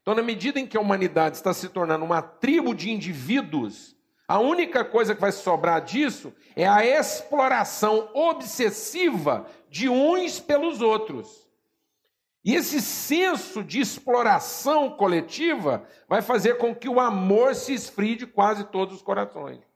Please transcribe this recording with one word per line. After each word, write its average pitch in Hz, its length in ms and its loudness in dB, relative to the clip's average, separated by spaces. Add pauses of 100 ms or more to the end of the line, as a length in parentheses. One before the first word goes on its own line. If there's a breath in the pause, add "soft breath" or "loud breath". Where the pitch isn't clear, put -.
Então, 202 120 -2
na 226 80 2
medida 233 380 -4
em 262 80 -6
que - 80 -12
a 220 60 2
humanidade 185 560 0
está 185 160 0
se 180 160 -8
tornando 165 340 -2
uma 165 180 0
tribo 254 540 0
de 175 160 -6
indivíduos, 156 1040 -4 (320)
a 185 100 2
única 269 460 2
coisa 214 320 0
que 208 60 -6
vai 202 100 2
sobrar 170 500 0
disso 226 520 -4 (240 soft breath)
é 175 100 2
a 208 180 6
exploração 247 1300 0
obsessiva 254 1300 0 (220 loud breath)
de 165 180 -4
uns 311 540 2
pelos 294 400 0
outros. 214 600 -2 (1000)
E 233 120 2
esse 294 260 0
senso 311 840 -2
de 165 160 -6
exploração 254 1200 0
coletiva 180 880 0 (220 loud breath)
vai 208 120 2
fazer 233 360 2
com 240 180 0
que 240 140 -8
o 247 100 4
amor 220 560 4
se - 180 -6
esfrie 220 440 -2
de 240 100 -12
quase 202 380 0
todos 190 300 -4
os - 60 -20
corações. 196 580 -6 (160)